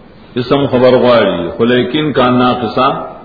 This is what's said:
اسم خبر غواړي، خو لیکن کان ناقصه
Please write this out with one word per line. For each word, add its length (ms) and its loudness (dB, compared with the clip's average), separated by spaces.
اسم 320 -2
خبر 260 2
غواړي، 640 2
خو 80 0
لیکن 480 -2
کان 240 2
ناقصه 680 -2